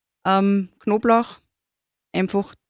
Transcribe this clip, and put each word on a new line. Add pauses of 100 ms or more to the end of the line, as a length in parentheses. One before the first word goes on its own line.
(260)
ähm, (100)
Knoblauch, (760)
einfach (160)